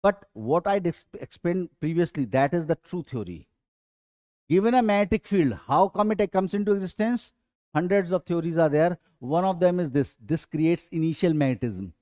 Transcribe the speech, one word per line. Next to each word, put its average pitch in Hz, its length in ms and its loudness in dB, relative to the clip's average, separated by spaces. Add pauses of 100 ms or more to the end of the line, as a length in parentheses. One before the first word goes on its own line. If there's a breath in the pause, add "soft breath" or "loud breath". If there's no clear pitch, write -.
But 196 300 0
what 135 340 -2
I 202 120 0
dis-, 170 260 -4 (140)
explained 175 500 -6 (100)
previously, 160 460 -2
that 135 280 0
is 170 120 -2
the 160 100 0
true - 280 -10
theory. 90 440 -10 (1000)
Given 202 240 4
a 254 80 4
magnetic 208 440 0
field, 156 280 2 (140)
how 165 200 4
come 214 240 0
it 202 200 0
comes 190 220 0
into 202 200 0
existence? 214 580 -4 (420)
Hundreds 180 380 0
of 180 140 -2
theories 170 320 -2
are 165 100 4
there. 160 300 2 (220)
One 160 260 -2
of 185 140 -2
them 180 200 2
is 151 120 -2
this. 135 280 0
This 135 260 -4
creates 160 460 -2
initial 165 420 0
magnetism. 117 680 -2